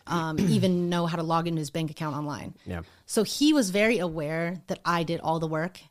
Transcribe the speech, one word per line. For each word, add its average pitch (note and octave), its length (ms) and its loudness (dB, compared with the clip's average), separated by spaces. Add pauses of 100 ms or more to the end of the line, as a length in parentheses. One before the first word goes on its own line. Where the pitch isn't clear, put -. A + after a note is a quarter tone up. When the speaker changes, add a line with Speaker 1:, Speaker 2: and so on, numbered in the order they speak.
Speaker 1:
um, D#3+ 340 -2
<clears throat> G3 80 4
even F3 400 4
know F3 160 0
how E3+ 120 -2
to E3 60 -2
log E3 240 0
into E3 120 0
his D3+ 100 -4
bank D#3+ 220 -4
account D3+ 260 -4
online. C3 380 -8 (100)
Speaker 2:
Yeah. F2+ 160 -6 (240)
Speaker 1:
So G#3+ 200 0
he D4 280 4
was C4 160 4
very G#3 300 2
aware E3 720 -2
that F#3+ 180 -4
I E3+ 160 2
did D#3+ 180 -2
all D#3+ 180 0
the D#3+ 100 -2
work, D#3 320 -4 (100)